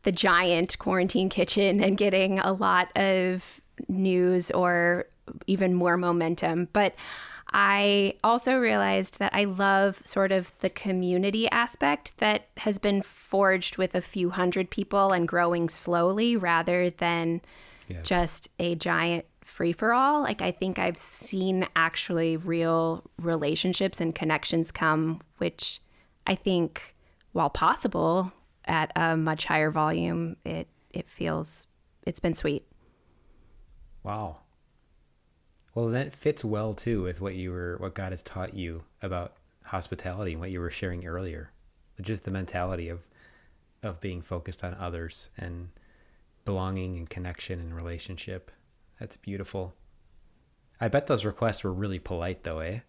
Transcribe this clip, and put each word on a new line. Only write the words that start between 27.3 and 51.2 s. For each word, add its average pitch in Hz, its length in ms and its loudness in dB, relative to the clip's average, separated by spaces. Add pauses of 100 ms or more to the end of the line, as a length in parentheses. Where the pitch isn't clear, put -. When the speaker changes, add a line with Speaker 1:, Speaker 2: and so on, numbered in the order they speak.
Speaker 1:
while 165 180 0
possible 185 840 0 (340)
at 156 300 -2
a 165 200 2
much 156 300 0
higher 156 240 2
volume, 165 760 0
it, 160 240 -8 (240)
it 190 160 -8
feels, 156 580 -6 (380)
it's - 160 -6
been 165 140 0
sweet. 147 300 -2 (1400)
Speaker 2:
Wow. 101 380 -8 (1300)
Well, 117 140 0
that 135 240 -2
fits - 320 -2
well, 107 300 -2
too, 110 280 -2
with 90 180 -6
what 98 140 -6
you 92 180 -6
were, 87 260 -6
what 95 160 -8
God 95 180 -6
has 90 100 -10
taught - 320 -8
you 85 300 -8 (180)
about 90 320 -6 (300)
hospitality 92 680 -6
and 80 80 -8
what 90 100 -8
you 92 100 -6
were 85 100 -6
sharing 87 360 -8
earlier. 82 460 -8 (480)
Just 101 240 -6
the 95 60 -8
mentality 90 580 -4
of, 85 180 -12 (760)
of 98 180 -8
being 90 200 -6
focused 87 440 -8
on 90 100 -8
others 85 600 -10
and 87 320 -10 (760)
belonging 92 520 -4
and 82 140 -10
connection 90 500 -8
and 82 140 -10
relationship. 85 760 -10 (480)
That's - 180 -14
beautiful. 98 580 -8 (1040)
I 120 80 -2
bet 139 180 0
those 113 180 0